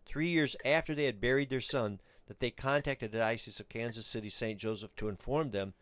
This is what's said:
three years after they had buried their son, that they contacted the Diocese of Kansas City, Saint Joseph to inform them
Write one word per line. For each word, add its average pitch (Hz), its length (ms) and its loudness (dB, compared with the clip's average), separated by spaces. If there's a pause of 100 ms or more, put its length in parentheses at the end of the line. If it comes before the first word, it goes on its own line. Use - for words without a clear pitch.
three 156 240 -2
years 160 360 4
after 151 320 4
they 147 80 2
had 113 160 0
buried 131 300 4
their 131 100 0
son, 107 400 0 (260)
that - 140 -16
they 120 100 0
contacted 135 600 -2
the 113 60 -2
Diocese 113 420 0
of 104 80 -12
Kansas 113 380 -4
City, 107 220 -2
Saint 110 300 -2
Joseph 107 380 -4
to 104 120 -2
inform 131 440 -2
them 98 300 -2